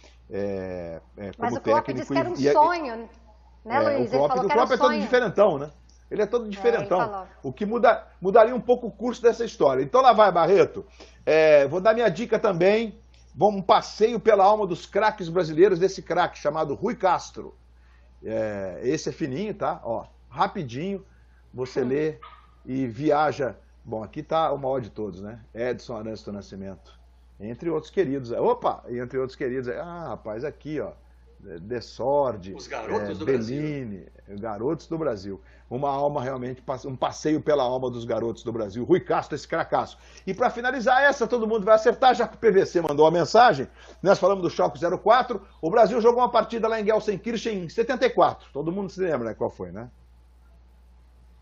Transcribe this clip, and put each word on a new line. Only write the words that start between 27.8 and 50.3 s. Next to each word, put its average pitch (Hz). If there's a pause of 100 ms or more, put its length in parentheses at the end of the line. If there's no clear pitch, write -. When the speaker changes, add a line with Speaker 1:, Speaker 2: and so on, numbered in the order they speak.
Speaker 1:
queridos. 139
Opa! 165
E 120
entre 127
outros 131
queridos. 127
Ah, 170
rapaz, 110
aqui, 147
ó. 92 (680)
Desorde, 110
Speaker 3:
Os 92
garotos 110
Speaker 1:
é, 95
Speaker 3:
do 95
Speaker 1:
Bellini, 127 (160)
Speaker 3:
Brasil. 101
Speaker 1:
garotos 113
do 165
Brasil. 101 (260)
Uma 139
alma 143
realmente, 127
passe-, 139
um 131
passeio 151
pela 143
alma 127
dos 120
garotos 113
do -
Brasil. 113
Rui 170
Castro, 160
esse 139
cracaço. - (280)
E 190
pra 220
finalizar 247
essa, 277
todo 226
mundo 214
vai 220
acertar, 240
já 226
que -
o -
P 226
V 185
C 170
mandou 151
uma 160
mensagem. 165 (340)
Nós 185
falamos 190
do 175
Schalke 175
zero 170
quatro. 233 (140)
O 160
Brasil 220
jogou 240
uma 240
partida 220
lá 220
em 208
Gelsenkirchen 214
em 160
setenta 233
e -
quatro. -
Todo 156
mundo 196
se 185
lembra, 143
né, 107
qual 113
foi, 90
né? 87 (1500)